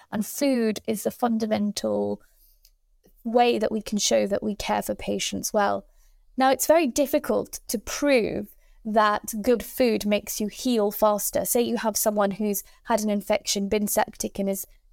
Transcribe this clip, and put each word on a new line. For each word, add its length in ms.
And 140
food 640
is 160
the 80
fundamental 1120
way 360
that 120
we 100
can 160
show 300
that 160
we 120
care 260
for 140
patients 560
well. 340
Now, 140
it's 160
very 200
difficult 800
to 120
prove 760
that 560
good 220
food 420
makes 340
you 80
heal 440
faster. 520
Say 180
you 160
have 200
someone 340
who's 320
had 180
an 80
infection, 580
been 200
septic, 520
and 100
is 160